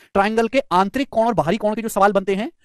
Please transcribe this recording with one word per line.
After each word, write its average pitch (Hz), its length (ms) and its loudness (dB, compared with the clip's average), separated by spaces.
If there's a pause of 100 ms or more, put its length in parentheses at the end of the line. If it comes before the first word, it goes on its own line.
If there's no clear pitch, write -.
(140)
ट्रायंगल 220 340 2
के 262 120 0
आंतरिक 196 500 0
कोण 226 180 0
और 240 60 -2
बाहरी 165 240 0
कोण 208 180 -4
के 220 60 -8
जो 220 80 -4
सवाल 208 220 2
बनते 196 240 0
हैं 226 160 -6 (140)